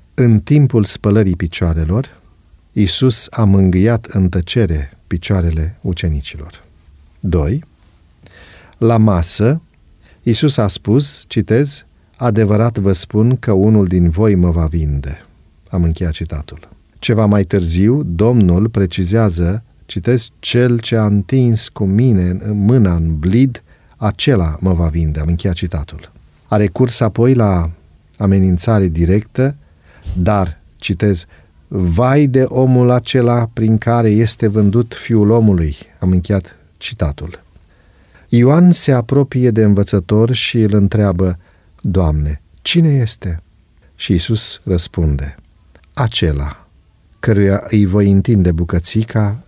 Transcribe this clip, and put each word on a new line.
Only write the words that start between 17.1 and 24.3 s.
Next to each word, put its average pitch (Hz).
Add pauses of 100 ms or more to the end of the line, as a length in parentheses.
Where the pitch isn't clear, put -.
mai 104
târziu, 95
Domnul 101
precizează, 95 (220)
citez: - (100)
"Cel 120
ce 113
a 110
întins 110
cu -
mine 98
în 104
mâna 101
în 82
blid, 117 (340)
acela 101